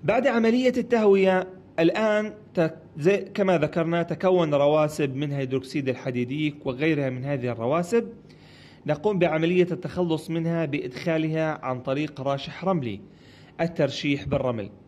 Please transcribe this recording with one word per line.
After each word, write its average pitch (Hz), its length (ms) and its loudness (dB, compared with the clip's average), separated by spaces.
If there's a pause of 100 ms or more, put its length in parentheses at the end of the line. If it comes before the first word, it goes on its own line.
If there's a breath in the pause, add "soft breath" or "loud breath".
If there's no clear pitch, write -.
بعد 233 220 2
عملية 240 500 4
التهوية 196 720 4 (300)
الآن 208 560 2 (200)
ت-، 160 200 0 (240)
زي، 185 180 4
كما 190 420 0
ذكرنا 165 440 0
تكون 170 520 2
رواسب 147 640 2
من 143 160 -4
هيدروكسيد 131 560 -2
الحديديك 131 760 -4
وغيرها 139 440 0
من 127 140 -8
هذه 135 280 -4
الرواسب، 175 560 0 (800 loud breath)
نقوم 175 320 0
بعملية 170 520 2
التخلص 165 600 -4
منها 165 340 -2
بإدخالها 156 1000 -2
عن 127 160 -4
طريق 143 400 -4
راشح 139 440 -4
رملي، 131 360 -2 (600 loud breath)
الترشيح 143 640 -2
بالرمل. 127 460 -2 (180)